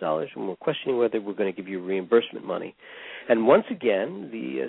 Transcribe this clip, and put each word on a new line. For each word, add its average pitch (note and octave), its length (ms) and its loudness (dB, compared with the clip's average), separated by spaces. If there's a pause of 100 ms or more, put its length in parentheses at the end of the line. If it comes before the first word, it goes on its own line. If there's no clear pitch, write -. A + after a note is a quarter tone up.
dollars, D#2 340 -2
and G2 140 -6
we're F2+ 80 -4
questioning C#3+ 400 -2
whether A2+ 240 2
we're G2+ 140 -6
gonna G2 180 0
give F#2 160 -10
you F#2+ 120 -4
reimbursement F#2+ 680 2
money." F2 280 -6 (540)
And A2+ 180 4
once E3+ 240 8
again, D3+ 600 -2
the, B2+ 300 -6
uh, B2 60 -4